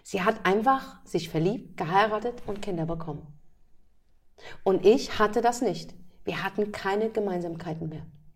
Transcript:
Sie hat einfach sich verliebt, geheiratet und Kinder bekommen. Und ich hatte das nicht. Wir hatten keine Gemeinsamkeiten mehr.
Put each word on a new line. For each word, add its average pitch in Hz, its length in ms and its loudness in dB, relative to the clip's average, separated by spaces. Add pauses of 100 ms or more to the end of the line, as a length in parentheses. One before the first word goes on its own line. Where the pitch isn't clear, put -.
Sie 185 200 -4
hat 220 120 4 (100)
einfach 226 600 2
sich - 240 -2
verliebt, 175 480 -2
geheiratet 208 580 2 (120)
und 202 140 -6
Kinder 170 240 -2
bekommen. 160 420 -6 (1400)
Und 185 220 4
ich 247 340 6
hatte 214 220 2
das 240 200 4
nicht. 180 320 -2 (300)
Wir 165 200 -4
hatten 208 280 -2
keine 208 380 -2
Gemeinsamkeiten 170 800 -4
mehr. 156 160 -10 (300)